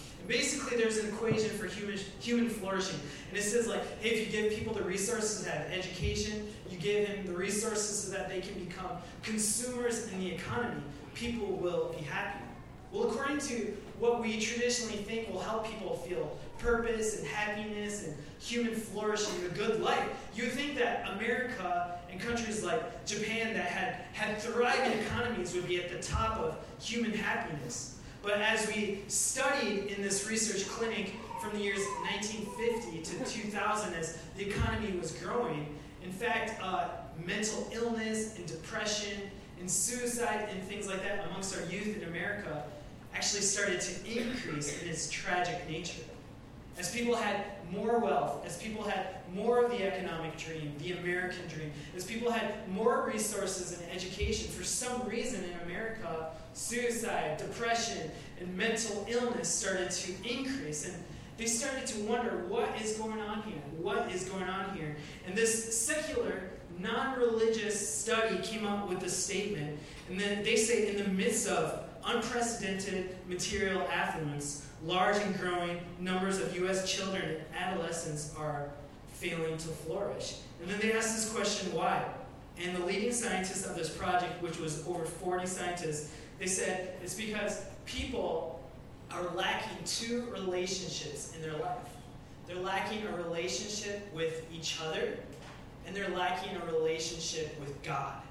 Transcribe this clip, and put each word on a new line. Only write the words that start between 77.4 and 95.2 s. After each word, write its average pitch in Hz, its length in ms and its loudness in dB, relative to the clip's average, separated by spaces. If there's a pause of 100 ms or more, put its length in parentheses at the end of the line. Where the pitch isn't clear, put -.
adolescents 165 840 -2
are 147 320 -2 (420)
failing 165 460 0
to 160 100 -6
flourish." 160 680 -2 (260)
And 180 80 -4
then 202 100 0
they 220 140 6
asked 220 220 2
this - 160 0
question, 202 440 2
"Why?" - 280 4 (600)
And 180 120 0
the 175 100 0
leading 214 260 2
scientists 190 560 0
of 170 80 -4
this 160 140 -2
project, 180 520 2
which 165 160 -2
was 156 300 -2
over 170 180 0
forty 180 400 0
scientists, 175 680 -2 (280)
they 185 80 -2
said 185 460 0 (100)
it's 185 120 -6
because 208 480 -2 (220)
people - 760 -2 (500)
are 175 120 -2 (120)
lacking 190 500 0
two 233 460 0
relationships 180 1040 -2
in 160 60 -10
their 156 160 -4
life. - 320 -4 (560)
They're 175 120 -6
lacking 196 500 0
a 170 100 -4
relationship 202 960 -2
with 160 400 -2
each - 280 -4
other, 160 360 0 (680)